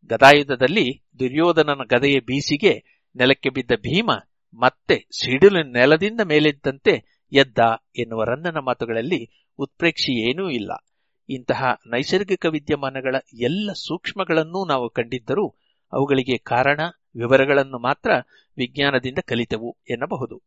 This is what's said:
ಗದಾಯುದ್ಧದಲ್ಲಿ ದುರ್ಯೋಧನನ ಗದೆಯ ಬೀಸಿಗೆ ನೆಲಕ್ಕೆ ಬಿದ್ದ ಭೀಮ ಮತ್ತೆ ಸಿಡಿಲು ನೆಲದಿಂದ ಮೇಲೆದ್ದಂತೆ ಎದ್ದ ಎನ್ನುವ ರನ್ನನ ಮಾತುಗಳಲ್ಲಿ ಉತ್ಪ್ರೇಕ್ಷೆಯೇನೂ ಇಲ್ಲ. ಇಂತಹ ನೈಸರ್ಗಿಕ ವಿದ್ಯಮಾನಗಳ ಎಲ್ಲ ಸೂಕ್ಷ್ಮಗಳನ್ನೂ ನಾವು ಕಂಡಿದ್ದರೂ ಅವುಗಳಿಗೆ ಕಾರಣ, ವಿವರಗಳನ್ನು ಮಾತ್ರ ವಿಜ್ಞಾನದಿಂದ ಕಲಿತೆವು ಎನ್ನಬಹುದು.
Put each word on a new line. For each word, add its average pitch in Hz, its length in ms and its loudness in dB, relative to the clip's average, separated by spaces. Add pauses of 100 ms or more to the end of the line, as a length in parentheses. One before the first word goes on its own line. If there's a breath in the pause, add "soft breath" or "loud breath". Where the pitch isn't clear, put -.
ಗದಾಯುದ್ಧದಲ್ಲಿ 131 960 4 (160)
ದುರ್ಯೋಧನನ 147 680 0
ಗದೆಯ 135 320 2
ಬೀಸಿಗೆ 143 640 0 (320)
ನೆಲಕ್ಕೆ 131 340 2
ಬಿದ್ದ 123 220 -4
ಭೀಮ 151 400 -2 (480)
ಮತ್ತೆ - 520 0
ಸಿಡಿಲು 165 520 4
ನೆಲದಿಂದ 156 580 2
ಮೇಲೆದ್ದಂತೆ 151 1080 0
ಎದ್ದ 135 260 2 (420)
ಎನ್ನುವ 113 240 -4
ರನ್ನನ 156 340 -4
ಮಾತುಗಳಲ್ಲಿ 120 880 -4 (120)
ಉತ್ಪ್ರೇಕ್ಷೆಯೇನೂ 143 920 -4
ಇಲ್ಲ. 110 340 -8 (460)
ಇಂತಹ 131 340 -6 (240)
ನೈಸರ್ಗಿಕ 180 580 -2
ವಿದ್ಯಮಾನಗಳ 139 680 -4 (240)
ಎಲ್ಲ 190 320 -4
ಸೂಕ್ಷ್ಮಗಳನ್ನೂ 175 960 -4
ನಾವು 127 220 -2
ಕಂಡಿದ್ದರೂ 127 680 -4 (380)
ಅವುಗಳಿಗೆ 135 440 0
ಕಾರಣ, 139 420 0 (360)
ವಿವರಗಳನ್ನು 135 640 2
ಮಾತ್ರ 135 320 -2 (460 soft breath)
ವಿಜ್ಞಾನದಿಂದ 131 680 -2
ಕಲಿತೆವು 117 520 -6 (120)
ಎನ್ನಬಹುದು. 123 580 -8